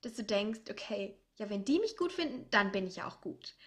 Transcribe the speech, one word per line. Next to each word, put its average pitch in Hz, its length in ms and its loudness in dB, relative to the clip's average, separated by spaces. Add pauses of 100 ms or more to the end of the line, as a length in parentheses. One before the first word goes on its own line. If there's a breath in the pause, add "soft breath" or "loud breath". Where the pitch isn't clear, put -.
Dass 233 100 -8
du 240 80 -6
denkst, 208 380 2 (100)
okay, 202 480 -6 (180)
ja, 208 140 -6
wenn 202 140 -2
die 285 160 6
mich 440 160 0
gut 349 160 0
finden, 285 380 -4
dann 202 220 6
bin 190 140 0
ich 180 100 -8
ja 170 120 -6
auch - 120 -14
gut. - 340 -12 (120 loud breath)